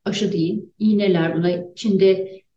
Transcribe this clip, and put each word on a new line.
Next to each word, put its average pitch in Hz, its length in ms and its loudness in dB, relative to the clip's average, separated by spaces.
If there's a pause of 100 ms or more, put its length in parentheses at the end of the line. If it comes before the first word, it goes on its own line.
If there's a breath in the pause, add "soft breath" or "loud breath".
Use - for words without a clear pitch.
aşı 196 260 -2
değil. 170 340 -2 (140)
İğneler, 196 560 2
buna 175 160 0
içinde, 190 920 0 (160)